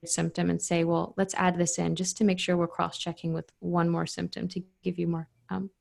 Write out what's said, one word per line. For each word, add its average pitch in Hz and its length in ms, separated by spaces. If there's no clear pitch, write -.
symptom 170 460
and 170 120
say, 165 220
"Well, 170 320
let's 196 180
add 180 240
this 175 200
in 170 180
just 185 220
to 220 60
make 185 140
sure 180 180
we're 170 120
cross-checking 170 640
with 165 260
one 170 300
more 170 180
symptom - 420
to 185 140
give 175 180
you 170 80
more, 165 200
um, 190 200